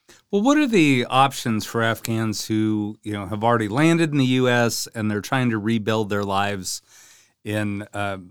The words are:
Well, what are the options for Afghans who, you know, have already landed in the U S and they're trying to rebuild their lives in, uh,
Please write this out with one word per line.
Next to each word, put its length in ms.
Well, 140
what 160
are 80
the 420
options 560
for 160
Afghans 640
who, 560
you 120
know, 120
have 180
already 240
landed 440
in 80
the 60
U 220
S 460
and 160
they're 120
trying 280
to 80
rebuild 540
their 120
lives 600
in, 520
uh, 240